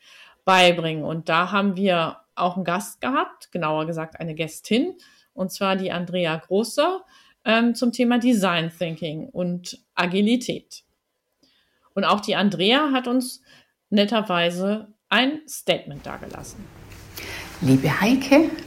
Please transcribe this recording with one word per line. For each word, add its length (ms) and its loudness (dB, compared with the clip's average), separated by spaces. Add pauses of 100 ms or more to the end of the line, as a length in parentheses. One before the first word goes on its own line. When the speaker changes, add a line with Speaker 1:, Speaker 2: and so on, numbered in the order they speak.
(460)
Speaker 1:
beibringen. 580 4
Und 240 -6
da 220 2
haben 260 0
wir 400 0 (180)
auch 220 -2
einen 80 -4
Gast 380 -4
gehabt, 500 -4
genauer 340 -2
gesagt 340 -8
eine 140 -8
Gästin, 600 -2 (400)
und 180 -6
zwar 240 -2
die 160 -4
Andrea 440 -2
Große, 640 0 (460)
ähm, 280 4
zum 180 0
Thema 260 2
Design 580 2
Thinking 540 -6
und 480 -6 (160)
Agilität. 880 -2 (1120)
Und 100 -2
auch 160 2
die 160 -2
Andrea 560 2
hat 160 0
uns 320 -2 (480)
netterweise 1000 0 (200)
ein 400 0
Statement 560 -4
dagelassen. 600 -14 (1000)
Speaker 2:
Liebe 380 4
Heike, 500 4 (160)